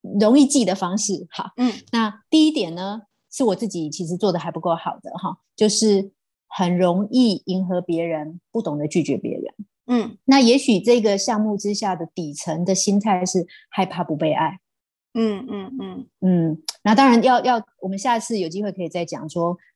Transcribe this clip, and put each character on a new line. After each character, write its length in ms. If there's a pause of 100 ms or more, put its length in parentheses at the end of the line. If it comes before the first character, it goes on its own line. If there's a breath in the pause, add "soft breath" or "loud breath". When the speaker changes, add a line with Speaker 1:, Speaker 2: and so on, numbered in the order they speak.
(200)
Speaker 1:
容 200
易 80
记 180
的 80
方 240
式。 320
好， 280
Speaker 2:
嗯。 140 (200)
Speaker 1:
那 400
第 160
一 40
点 220
呢， 300 (280)
是 120
我 120
自 120
己 220
其 180
实 100
做 140
得 80
还 100
不 100
够 160
好 260
的 100
哈， 260 (180)
就 140
是 420 (360)
很 280
容 360
易 340
迎 200
合 160
别 220
人， 360 (120)
不 120
懂 160
得 80
拒 160
绝 120
别 180
人。 200 (320)
Speaker 2:
嗯。 400
Speaker 1:
那 140
也 180
许 220
这 200
个 200
项 200
目 160
之 200
下 200
的 200
底 180
层 320
的 80
心 260
态 240
是 220 (240 soft breath)
害 160
怕 180
不 120
被 180
爱。 260 (580)
Speaker 2:
嗯， 320
嗯， 300
嗯。 280 (120)
Speaker 1:
嗯， 440 (200)
那 100
当 160
然 140
要， 220
要， 200 (140)
我 80
们 100
下 220
次 180
有 120
机 120
会 80
可 140
以 60
再 160
讲 240
说 280 (180)